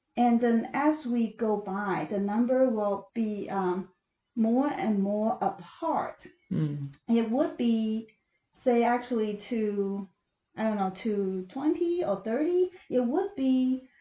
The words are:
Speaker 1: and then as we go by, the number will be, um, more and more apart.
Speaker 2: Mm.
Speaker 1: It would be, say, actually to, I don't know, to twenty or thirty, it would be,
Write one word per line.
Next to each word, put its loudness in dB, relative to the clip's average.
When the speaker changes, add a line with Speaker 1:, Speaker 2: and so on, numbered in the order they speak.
Speaker 1:
and 6
then 2
as 0
we -2
go 0
by, -4
the -2
number 2
will -2
be, -4
um, -2
more 2
and 0
more 0
apart. -4
Speaker 2:
Mm. -2
Speaker 1:
It 2
would 0
be, 0
say, 4
actually 0
to, -2
I -4
don't 0
know, -2
to -2
twenty 0
or -2
thirty, 0
it 2
would -2
be, 0